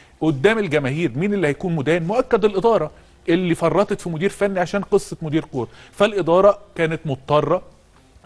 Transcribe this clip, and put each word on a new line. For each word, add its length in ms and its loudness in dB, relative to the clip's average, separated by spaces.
قدام 380 2
الجماهير، 580 -2
مين 180 -2
اللي 140 0
هيكون 280 -2
مدان؟ 300 0
مؤكد 380 0
الاداره 460 0
اللي 260 2
فرطت 460 0
في 80 -10
مدير 220 -2
فني 300 -2
عشان 220 -2
قصه 400 -2
مدير 220 -2
كوره. 240 -6
فالاداره 640 2
كانت 280 -2
مضطره 580 0